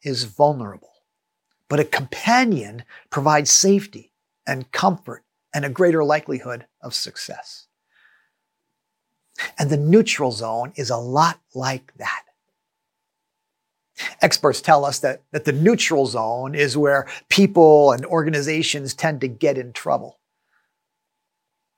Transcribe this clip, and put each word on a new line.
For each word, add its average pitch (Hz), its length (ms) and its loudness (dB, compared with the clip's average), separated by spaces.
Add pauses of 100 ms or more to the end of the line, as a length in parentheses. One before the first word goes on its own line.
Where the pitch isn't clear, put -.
is 127 220 -6
vulnerable, 117 680 -2 (760)
but 147 120 2
a 147 40 0
companion 147 1000 -2 (260)
provides 151 400 2
safety - 600 0 (340)
and 131 260 -8
comfort 165 520 -4 (300)
and 143 100 -4
a 139 60 -6
greater 160 340 2
likelihood 139 640 -4 (160)
of 127 120 -12
success. - 720 -14 (1900)
And 143 120 -2
the 151 60 0
neutral 151 540 2
zone 113 460 -8
is 131 140 -8
a 120 60 -2
lot 139 440 0 (140)
like 127 420 -8
that. - 280 -10 (2000)
Experts 151 400 2
tell 147 240 4
us 139 160 -4
that, 131 300 -4
that 151 140 -6
the 151 80 0
neutral 156 540 2
zone 120 480 -6
is 139 220 -2
where 143 300 0 (220)
people 160 640 8
and 127 140 -4
organizations 151 880 -4
tend 151 260 -4
to 135 80 -4
get 131 300 -2
in 123 140 -10
trouble. - 460 -6 (1600)